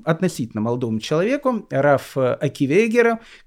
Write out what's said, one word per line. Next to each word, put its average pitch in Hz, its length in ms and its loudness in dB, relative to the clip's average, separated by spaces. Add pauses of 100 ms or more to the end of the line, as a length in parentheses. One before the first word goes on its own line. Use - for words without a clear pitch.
относительно 160 560 -2
молодому 117 380 -2
человеку, 226 720 -2
Раф, 139 440 2
э, 127 180 0
Акиве 147 500 0
Эйгера, 233 360 2 (280)